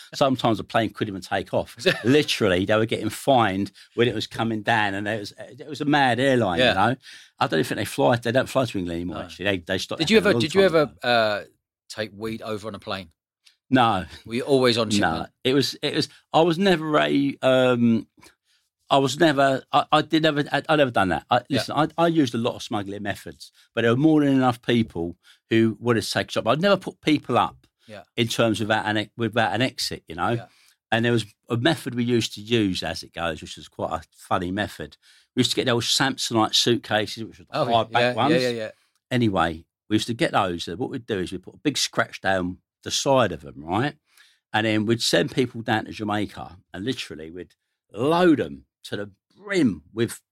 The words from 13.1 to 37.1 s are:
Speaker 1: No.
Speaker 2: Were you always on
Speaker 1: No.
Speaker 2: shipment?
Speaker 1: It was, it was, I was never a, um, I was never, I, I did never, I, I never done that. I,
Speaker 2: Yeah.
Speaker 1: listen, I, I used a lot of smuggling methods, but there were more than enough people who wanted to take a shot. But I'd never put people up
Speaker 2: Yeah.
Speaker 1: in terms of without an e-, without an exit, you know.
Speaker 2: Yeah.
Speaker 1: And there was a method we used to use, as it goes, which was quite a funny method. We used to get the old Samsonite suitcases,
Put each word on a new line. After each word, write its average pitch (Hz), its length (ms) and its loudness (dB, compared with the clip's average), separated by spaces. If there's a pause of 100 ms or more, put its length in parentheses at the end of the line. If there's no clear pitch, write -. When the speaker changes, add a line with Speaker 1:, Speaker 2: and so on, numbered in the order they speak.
Speaker 1:
No. 113 360 4 (200)
Speaker 2:
Were 113 100 -10
you 127 80 -2
always 127 340 4
on 113 120 0
Speaker 1:
No. 104 60 0
Speaker 2:
shipment? 82 340 0 (140)
Speaker 1:
It 131 120 2
was, 135 260 0
it 139 140 -4
was, 156 140 -2 (240)
I 151 80 4
was 165 180 2
never 160 400 4
a, 143 420 0
um, 127 680 4 (800)
I 143 80 4
was 139 220 0
never, 139 520 2
I, 143 200 2
I 151 120 4
did 156 180 0
never, 147 300 2
I, 143 180 0
I 156 60 4
never 139 160 4
done 101 180 2
that. 76 220 -2
I, 123 60 4
Speaker 2:
Yeah. - 200 -2
Speaker 1:
listen, - 180 -4
I, 151 120 2 (100)
I 170 100 4
used 156 280 2
a - 20 0
lot 117 180 -2
of 104 60 -14
smuggling 101 400 -6
methods, 98 500 -10 (220)
but 117 80 -2
there 117 100 4
were 120 60 4
more 151 260 4
than 139 100 4
enough 127 280 2
people 101 560 0 (320)
who 113 300 4
wanted 113 240 0
to - 80 -6
take 101 180 -2
a - 20 -10
shot. 113 120 -4
But 110 80 2
I'd 147 100 2
never 202 160 4
put - 240 -10
people 143 360 0
up - 280 -2 (220)
Speaker 2:
Yeah. 104 160 -18 (120)
Speaker 1:
in 120 120 0
terms 113 340 0
of 104 60 -4
without 107 180 0
an 107 120 -2
e-, 107 200 -4
without 110 360 0
an 110 80 -2
exit, - 460 -6
you 82 80 -14
know. 90 160 -2
Speaker 2:
Yeah. 120 140 -6 (460)
Speaker 1:
And 117 140 0
there 120 60 2
was 113 140 0 (240)
a 120 80 -2
method 131 380 -2
we 120 80 -2
used 120 320 0
to 104 60 -16
use, 104 420 0
as 82 200 -8
it - 100 -20
goes, 82 280 -6
which - 160 -16
was 78 100 -20
quite 90 320 -8
a 78 40 -16 (120)
funny 90 360 -4
method. 95 440 -6 (400)
We - 40 -4
used 120 120 2
to - 40 -4
get - 100 -2
the 127 60 0
old 117 120 0
Samsonite 123 720 0
suitcases, 110 680 0